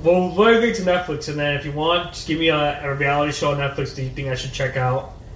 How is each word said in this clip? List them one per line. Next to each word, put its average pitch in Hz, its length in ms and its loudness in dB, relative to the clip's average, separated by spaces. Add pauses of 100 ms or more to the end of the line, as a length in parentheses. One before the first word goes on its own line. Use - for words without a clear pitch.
we'll, 180 320 4
we'll 226 220 6
agree 226 160 4
to 190 100 -4
Netflix, 180 460 0
and 147 100 -6
then 147 180 0
if 139 80 -6
you 143 80 -8
want, 165 420 0
just - 140 -10
give 160 100 -2
me 165 100 2
a, 147 360 0
a 139 100 -2
reality 147 380 0
show 151 180 0
on 143 80 0
Netflix 139 380 -4
that 135 60 -6
you 131 80 -4
think 139 180 -8
I 127 80 -4
should 127 160 -8
check 131 240 -4
out. 131 380 -2 (220)